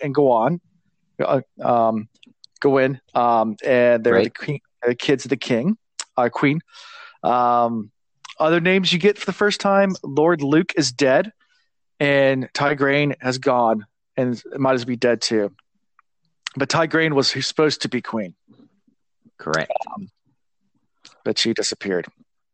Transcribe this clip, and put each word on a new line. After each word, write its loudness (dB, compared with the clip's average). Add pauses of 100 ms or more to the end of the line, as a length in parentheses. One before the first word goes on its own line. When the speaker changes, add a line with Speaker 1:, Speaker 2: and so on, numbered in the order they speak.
Speaker 1:
and -6
Gawain. 2 (600)
Uh, 0 (200)
um, 0 (540)
Gawain, 2 (160)
um, 2 (100)
and 4
they're 4
Speaker 2:
Right. 4 (100)
Speaker 1:
the -16
queen, -6 (260)
the 0
kids -2
of -14
the -2
king, -2 (400)
uh, 2
queen. 0 (640)
Um, 0 (480)
other 2
names 2
you 0
get 2
for -14
the -4
first -2
time: 2
Lord 2
Luke 2
is 0
dead, 2 (680)
and 2
Tigraine 0
has -4
gone, 2 (320)
and -2 (160)
might 2
as -2
be -4
dead -8
too. -2 (1040)
But -4
Tigraine 0
was 2 (160)
supposed 0
to -6
be -4
queen. -8 (1040)
Speaker 2:
Correct. -4 (240)
Speaker 1:
Um, -14 (1120)
but -4
she -2
disappeared. -4 (460)